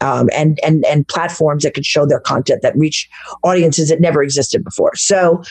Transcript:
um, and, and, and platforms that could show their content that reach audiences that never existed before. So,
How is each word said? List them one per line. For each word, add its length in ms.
um, 320
and, 300
and, 240
and 220
platforms 560
that 100
could 100
show 220
their 140
content 420
that 140
reach 320
audiences 460
that 120
never 220
existed 400
before. 320
So, 560